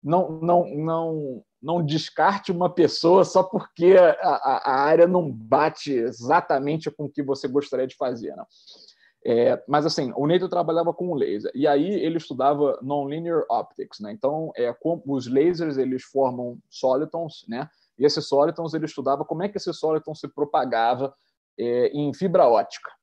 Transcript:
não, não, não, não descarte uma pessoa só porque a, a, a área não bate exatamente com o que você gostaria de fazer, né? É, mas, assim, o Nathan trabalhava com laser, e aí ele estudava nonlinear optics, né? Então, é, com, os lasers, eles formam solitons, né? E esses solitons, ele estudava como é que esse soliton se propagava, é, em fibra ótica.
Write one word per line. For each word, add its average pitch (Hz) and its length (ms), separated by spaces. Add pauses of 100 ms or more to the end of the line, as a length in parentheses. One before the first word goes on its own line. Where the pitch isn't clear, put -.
não, 156 280 (100)
não, 170 240 (100)
não, 156 680 (180)
não 165 240
descarte 160 640
uma 175 180
pessoa 170 540
só 185 200
porque 180 540
a, 180 140 (100)
a, 135 480
a 135 120
área 160 260
não 180 240
bate 139 640
exatamente 139 960
com 151 140
o 135 40
que 147 140
você 135 240
gostaria 135 400
de 127 80
fazer, 117 400
né? - 80 (800)
É, 120 440
mas, 147 180
assim, 151 300
o 135 100
Nathan 175 240
trabalhava 170 420
com 175 220
laser, 107 400
e 143 140
aí 147 200
ele 170 300
estudava 143 640
nonlinear 147 680
optics, - 480
né? 104 120
Então, 147 440
é, 120 180
com, 165 320
os 135 220
lasers, 156 500
eles 131 240
formam 123 560 (100)
solitons, 151 800
né? 117 220 (300)
E 123 40
esses 147 240
solitons, 156 460
ele 156 120
estudava 135 380
como 160 200
é 196 40
que 202 100
esse 180 180
soliton 156 400
se - 120
propagava, 131 840 (420)
é, 120 340
em 143 260
fibra 180 320
ótica. - 420 (140)